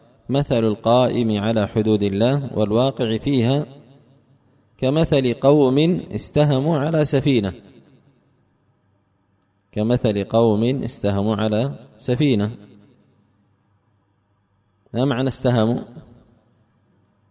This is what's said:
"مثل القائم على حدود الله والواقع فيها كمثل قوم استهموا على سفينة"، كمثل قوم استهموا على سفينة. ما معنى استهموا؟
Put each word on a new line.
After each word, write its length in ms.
"مثل 360
القائم 720
على 300
حدود 340
الله 560
والواقع 600
فيها 480
كمثل 560
قوم 440
استهموا 640
على 260
سفينة"، 480
كمثل 520
قوم 600
استهموا 520
على 420
سفينة. 580
ما 100
معنى 240
استهموا؟ 520